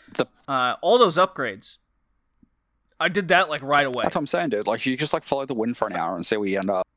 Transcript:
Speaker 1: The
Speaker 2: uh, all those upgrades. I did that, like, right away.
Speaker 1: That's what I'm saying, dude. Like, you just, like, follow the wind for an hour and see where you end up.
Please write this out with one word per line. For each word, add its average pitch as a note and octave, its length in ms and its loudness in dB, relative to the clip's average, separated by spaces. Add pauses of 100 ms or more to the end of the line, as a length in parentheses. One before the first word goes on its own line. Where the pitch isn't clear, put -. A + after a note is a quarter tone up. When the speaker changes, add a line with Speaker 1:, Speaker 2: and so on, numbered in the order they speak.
(180)
Speaker 1:
The B2+ 100 0 (200)
Speaker 2:
uh, B2+ 340 0
all G3+ 160 6
those F#3 200 6
upgrades. C3 600 -2 (1200)
I E3 100 0
did F3+ 200 -2
that, F3+ 200 4
like, D3 140 -6
right C#3+ 220 4
away. B2 180 -2
Speaker 1:
That's - 100 0
what F3+ 80 -2
I'm C#3+ 60 -6
saying, F3 220 -2
dude. G#2 180 -2
Like, A2+ 180 -2
you C3 100 0
just, C#3+ 160 -4
like, D#3+ 120 -2
follow C#3 240 -4
the C3+ 80 -6
wind A#2 200 -2
for G#2+ 120 -2
an G2 80 -8
hour F2 200 -4
and F2 80 -6
see A2 140 0
where G#2 100 -2
you G2 120 0
end F#2+ 100 -2
up. F#2 160 -2 (120)